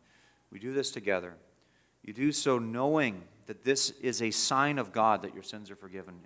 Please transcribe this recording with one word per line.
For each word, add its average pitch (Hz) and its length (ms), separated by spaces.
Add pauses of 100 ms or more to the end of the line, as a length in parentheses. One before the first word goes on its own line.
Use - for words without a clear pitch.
(520)
we 101 80
do 123 140
this 135 180
together, 92 460 (640)
you 104 100
do 135 220
so 131 260
knowing 120 640 (220)
that - 180
this 135 280 (100)
is 120 200
a 113 100
sign 143 480
of 107 120
God 110 300
that 101 120
your 95 100
sins 104 280
are 98 60
forgiven 92 380 (100)